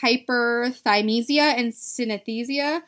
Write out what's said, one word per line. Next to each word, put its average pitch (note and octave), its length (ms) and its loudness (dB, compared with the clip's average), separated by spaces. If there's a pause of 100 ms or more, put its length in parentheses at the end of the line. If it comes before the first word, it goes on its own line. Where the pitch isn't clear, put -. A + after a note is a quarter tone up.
hyperthymesia A#3+ 1600 0
and A#3 160 -2
synesthesia. B3 1160 -2